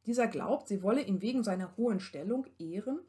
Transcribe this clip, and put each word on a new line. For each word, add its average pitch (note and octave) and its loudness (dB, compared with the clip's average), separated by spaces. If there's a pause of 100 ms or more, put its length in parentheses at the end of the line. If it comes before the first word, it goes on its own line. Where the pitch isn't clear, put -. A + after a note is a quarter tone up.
Dieser A#3 2
glaubt, B3+ 0
sie G3 -2
wolle A3+ 4
ihn F#3+ 0
wegen A#3+ 0
seiner F#3 -2
hohen A3 2
Stellung G3+ -4 (120)
ehren, G3+ -4